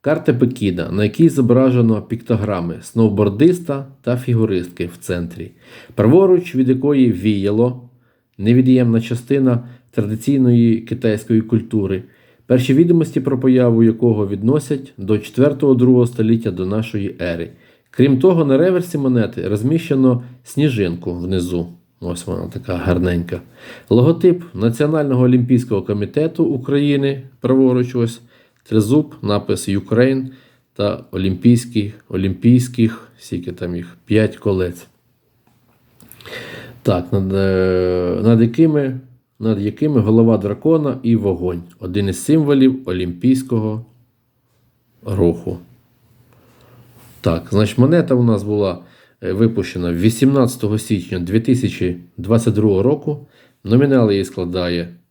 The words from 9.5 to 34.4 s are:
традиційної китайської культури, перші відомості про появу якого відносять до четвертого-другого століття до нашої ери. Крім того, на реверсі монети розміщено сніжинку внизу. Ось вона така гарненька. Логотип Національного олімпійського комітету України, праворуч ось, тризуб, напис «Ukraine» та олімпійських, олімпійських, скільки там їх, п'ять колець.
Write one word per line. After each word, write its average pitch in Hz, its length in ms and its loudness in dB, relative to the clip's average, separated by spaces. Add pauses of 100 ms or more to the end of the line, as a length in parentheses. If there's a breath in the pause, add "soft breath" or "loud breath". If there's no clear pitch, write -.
традиційної 117 920 2
китайської 110 600 -2
культури, 101 600 -2 (440 soft breath)
перші 127 280 2
відомості 165 460 2
про 131 200 -2
появу 123 420 4
якого 110 460 2
відносять 131 680 -4
до 104 220 -2
четвертого-другого 127 880 2
століття 113 440 0
до 92 160 -6
нашої 104 540 -6
ери. 85 300 -6 (400 soft breath)
Крім 131 280 2
того, 165 260 4
на 135 140 2
реверсі 180 400 0
монети 117 500 -2
розміщено 131 760 0 (220 loud breath)
сніжинку 95 680 -2
внизу. 87 540 -4 (320)
Ось 90 260 -10
вона 87 200 -8
така - 300 -8
гарненька. 87 640 -2 (500 loud breath)
Логотип 170 520 4 (120)
Національного 131 680 0
олімпійського 123 580 2
комітету 147 640 -2
України, 139 800 -2 (180)
праворуч 127 540 2
ось, 117 260 -2 (420 soft breath)
тризуб, 113 600 0
напис 101 460 -2
«Ukraine» 123 580 0 (460 loud breath)
та 101 380 -6
олімпійських, 104 1000 0
олімпійських, 113 1000 0 (100)
скільки - 340 -10
там 87 240 -8
їх, 87 280 -12
п'ять 107 320 0
колець. 92 500 -4 (2000 loud breath)